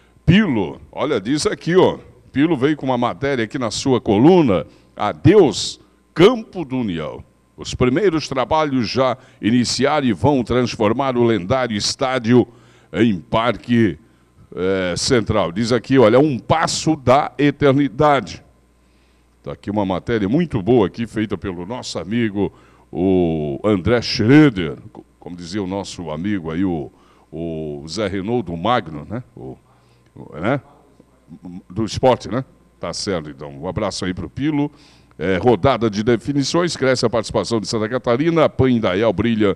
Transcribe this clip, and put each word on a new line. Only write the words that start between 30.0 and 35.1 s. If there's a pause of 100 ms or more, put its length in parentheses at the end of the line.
o,
né? (1080)
Do
esporte,
né? (340)
Tá
certo,
então.
Um
abraço
aí
pro
Pilo. (480)